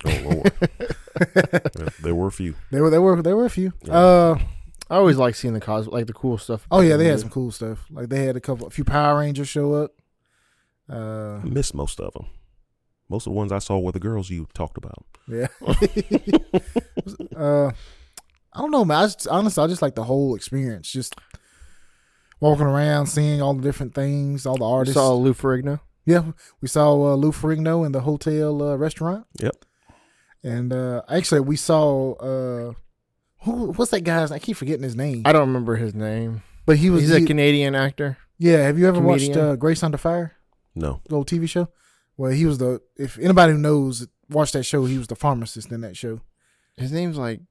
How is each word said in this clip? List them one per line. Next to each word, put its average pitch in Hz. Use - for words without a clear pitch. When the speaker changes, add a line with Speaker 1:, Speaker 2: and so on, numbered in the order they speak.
Speaker 1:
Oh, -
Lord. -
Speaker 2:
<laughs> -
Speaker 1:
There, 80
there 85
were 90
a 95
few. 85
Speaker 2:
There 135
were, 160
there 160
were, 185
there 175
were 233
a 240
few. 185
Speaker 1:
Yeah. -
Speaker 2:
Uh, 175
Speaker 3:
I 160
always 175
like 123
seeing 123
the 107
cos-, 107
like, 117
the 113
cool 117
stuff. -
Speaker 2:
oh 185
yeah, 160
they 160
had 147
some 117
cool 123
stuff. 110
Like, 127
they 135
had 131
a 123
couple, 123
a -
few -
Power 147
Rangers 143
show 147
up. 147
Uh, 110
Speaker 1:
I 104
missed 131
most 71
of 50
'em. -
Most 113
of 98
the 98
ones 104
I 98
saw 98
were 92
the 90
girls 98
you 82
talked -
about. -
Speaker 2:
Yeah. 120
<laughs> -
Uh, 147
I -
don't 302
know, 269
man. 151
I 196
just, -
honestly, 185
I -
just 175
like 139
the 113
whole 135
experience. 120
Just -
walking 147
around, 147
seeing 147
all 139
the 131
different 139
things, 139
all 131
the 123
Speaker 3:
You 110
Speaker 2:
artists. 131
Speaker 3:
saw 131
Lou 127
Ferrigno? 135
Speaker 2:
Yeah, 165
we 131
saw, 147
uh, -
Lou 151
Ferrigno 160
in 147
the 135
hotel, 151
uh, 143
restaurant. 160
Speaker 1:
Yep. -
Speaker 2:
And, 123
uh, 127
actually, 160
we 139
saw, 139
uh, 127
who, 233
what's 240
that 202
guy's, 165
I 147
keep 208
forgetting 135
his 123
name. 131
Speaker 3:
I 143
don't 151
remember 120
his 113
name. 110
Speaker 2:
But 151
he 175
was 170
Speaker 3:
He's 151
a 165
Speaker 2:
he 165
Speaker 3:
Canadian 147
actor. 135
Speaker 2:
Yeah, 170
have 147
you 180
ever 185
watched, 139
Speaker 3:
Comedian. 151
Speaker 2:
uh, 139
Grace 156
Under 156
Fire? 165
Speaker 1:
No. 78
Speaker 2:
The 151
old 143
T 175
V 165
show? 175
Well, 131
he 156
was 147
the, 123
if 135
anybody 175
who 151
knows, 139
watched 151
that 131
show, 139
he 131
was 120
the 120
pharmacist 117
in 117
that 95
show. 117
Speaker 3:
His 131
name's, 165
like, 117